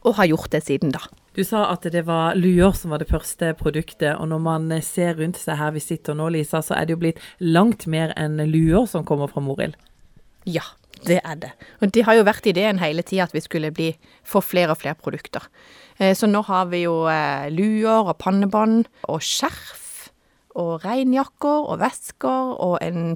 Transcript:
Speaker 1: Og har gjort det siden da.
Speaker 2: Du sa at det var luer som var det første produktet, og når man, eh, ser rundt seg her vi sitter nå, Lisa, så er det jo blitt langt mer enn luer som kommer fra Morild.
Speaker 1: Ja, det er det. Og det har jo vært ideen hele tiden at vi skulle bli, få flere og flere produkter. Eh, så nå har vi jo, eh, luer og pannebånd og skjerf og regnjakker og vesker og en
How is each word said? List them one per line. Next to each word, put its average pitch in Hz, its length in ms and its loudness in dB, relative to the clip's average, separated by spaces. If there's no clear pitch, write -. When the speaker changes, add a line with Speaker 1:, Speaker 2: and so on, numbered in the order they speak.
Speaker 1:
Og 165 120 2
har 202 160 4
gjort - 180 0
det 156 160 0
siden 143 260 0
da. - 120 -6
Speaker 2:
Du 190 80 0
sa 208 280 0
at 175 100 -4
det 170 240 -2
var 165 280 0
luer 185 400 6
som - 180 -6
var 151 80 -2
det 160 120 -4
første 160 480 -2
produktet, 151 600 -2
og 160 100 -4
når 160 120 -2
man, 160 300 -2
eh, 160 100 -2
ser 175 340 -2
rundt 160 220 -4
seg 160 200 -4
her 151 140 -2
vi 156 80 -4
sitter 156 360 -6
nå, 156 160 -2
Lisa, 160 280 -2
så - 160 -4
er - 100 0
det 165 100 0
jo 170 80 -2
blitt 165 160 0
langt 180 460 4
mer 160 320 0
enn 151 200 -2
luer 160 500 4
som 160 160 -4
kommer 143 260 -2
fra 143 120 -6
Morild. 139 340 -4
Speaker 1:
Ja, 165 180 -4
det 175 180 2
er 160 120 -10
det. - 160 -14
Og 202 100 2
det 226 140 4
har 220 120 6
jo 220 60 8
vært 208 260 2
ideen 196 300 2
hele 165 240 -2
tiden 185 240 -2
at - 60 -10
vi 147 60 -4
skulle 156 320 -4
bli, 160 260 -4
få 202 160 0
flere 175 300 0
og 160 100 -4
flere 151 140 -6
produkter. - 480 -10
Eh, 190 140 4
så 214 160 2
nå 208 180 2
har 185 240 2
vi 175 140 0
jo, 165 200 0
eh, 147 440 0
luer 214 580 2
og 165 100 -2
pannebånd 214 720 2
og 160 140 -2
skjerf - 600 -6
og 165 280 -4
regnjakker 269 840 0
og 165 140 -4
vesker 262 760 -4
og 175 240 0
en 170 340 -4